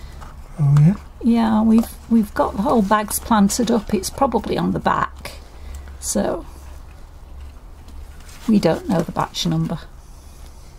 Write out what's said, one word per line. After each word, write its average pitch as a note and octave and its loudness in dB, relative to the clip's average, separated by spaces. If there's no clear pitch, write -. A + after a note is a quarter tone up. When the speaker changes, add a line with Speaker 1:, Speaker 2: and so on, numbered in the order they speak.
Speaker 1:
Oh, C#3+ 6
yeah? E3+ 8
Speaker 2:
Yeah, A3+ 4
we've, A3+ 6
we've A3+ 4
got - 0
the G3 -2
whole B3 4
bags G#3+ 0
planted G#3 2
up. A3+ 0
It's C#4+ -2
probably - 0
on F3+ 0
the - -2
back. - -2
So C4+ -2
we G#3+ 4
don't - 0
know E3+ 2
the - -4
batch - -4
number. D#3+ -2